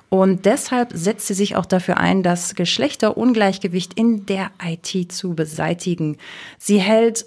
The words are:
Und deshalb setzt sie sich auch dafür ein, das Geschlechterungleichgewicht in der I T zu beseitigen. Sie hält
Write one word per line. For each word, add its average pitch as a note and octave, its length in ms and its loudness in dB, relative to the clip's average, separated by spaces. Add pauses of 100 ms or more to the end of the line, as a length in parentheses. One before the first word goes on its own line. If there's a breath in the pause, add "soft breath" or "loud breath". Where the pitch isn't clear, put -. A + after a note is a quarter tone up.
Und F#3+ 380 2
deshalb B3 480 0
setzt F3 320 -4
sie G#3 80 -4
sich G3 220 0
auch E3+ 100 -2
dafür F#3 320 2
ein, F3+ 240 4
das F3 320 0
Geschlechterungleichgewicht G#3 1400 0
in A3+ 320 0
der F#3+ 260 -4 (140)
I E3 140 -4
T F3+ 300 -4
zu F3+ 260 -6
beseitigen. D#3 840 -2 (420 loud breath)
Sie G3+ 200 4
hält A3 480 2